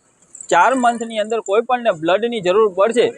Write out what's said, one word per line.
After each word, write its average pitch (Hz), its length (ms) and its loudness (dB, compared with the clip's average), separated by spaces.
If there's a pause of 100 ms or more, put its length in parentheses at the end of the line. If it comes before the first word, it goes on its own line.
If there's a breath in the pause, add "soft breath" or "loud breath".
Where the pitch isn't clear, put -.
(500)
ચાર 185 260 4
મંથની 233 420 -2
અંદર 214 220 -4
કોઈ 196 220 0
પણને 240 300 -2
બ્લડની 196 500 -2
જરૂર 190 320 2
પડશે, 214 320 2 (120)